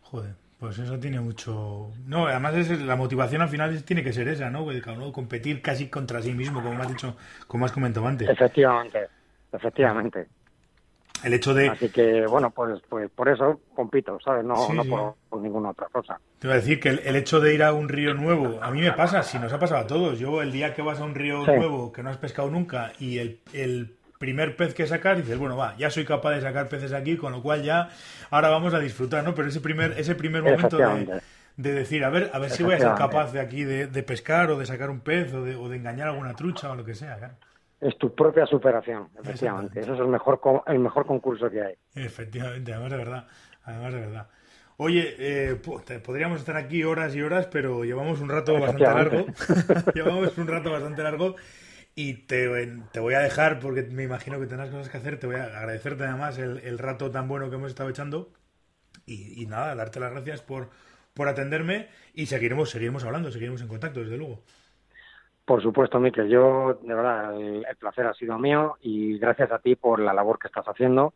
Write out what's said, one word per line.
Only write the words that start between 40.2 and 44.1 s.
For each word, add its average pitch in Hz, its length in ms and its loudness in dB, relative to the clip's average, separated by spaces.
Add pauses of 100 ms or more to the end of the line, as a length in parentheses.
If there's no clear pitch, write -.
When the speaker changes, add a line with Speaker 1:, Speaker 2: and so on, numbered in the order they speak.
Speaker 2:
co-, 135 280 4
el 143 120 2
mejor 127 260 2
concurso 120 440 -2
que 104 120 -4
hay. 98 120 -6 (220)
Speaker 1:
Efectivamente, 123 760 -10
además 120 200 -8
de 139 60 -6
verdad, 123 300 -8 (380)
además 120 280 -10
de 123 60 -8
verdad. 107 280 -10 (500)